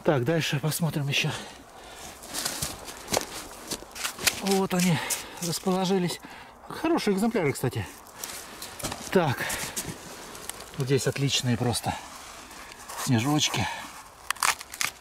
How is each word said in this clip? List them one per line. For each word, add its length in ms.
Так, 200
дальше 360
посмотрим 480
ещё. 220
Вот 320
они 240
расположились. 800
Хорошие 460
экземпляры, 400
кстати. 320
Так. 320
Вот 100
здесь 200
отличные 500
просто 380
снежочки. 640